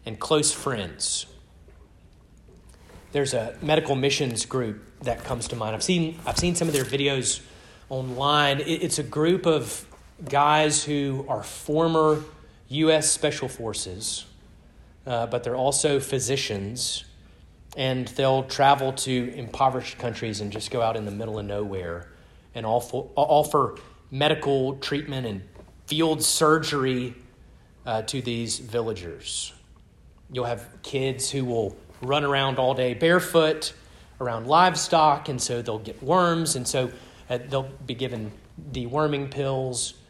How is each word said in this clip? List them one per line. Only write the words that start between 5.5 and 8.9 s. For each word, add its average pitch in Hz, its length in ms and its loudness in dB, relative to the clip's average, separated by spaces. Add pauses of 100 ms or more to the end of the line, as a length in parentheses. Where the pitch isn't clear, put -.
mind. 110 200 -4
I've 110 80 -4
seen, 165 420 2
I've - 120 -2
seen 175 180 2
some 165 120 0
of 156 60 0
their 139 100 2
videos 139 580 0 (480)
online. 139 680 2
It, 165 240 -2
it's - 160 -2